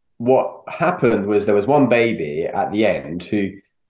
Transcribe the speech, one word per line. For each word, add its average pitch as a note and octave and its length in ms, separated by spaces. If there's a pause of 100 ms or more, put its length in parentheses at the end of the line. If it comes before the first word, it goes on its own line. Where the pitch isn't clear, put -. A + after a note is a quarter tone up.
(180)
what B2 500
happened A#2 600
was G#2 180
there G#2+ 80
was G2+ 140
one C#3 200
baby F#2 580
at - 260
the G#2+ 160
end F2 340
who G2 300 (380)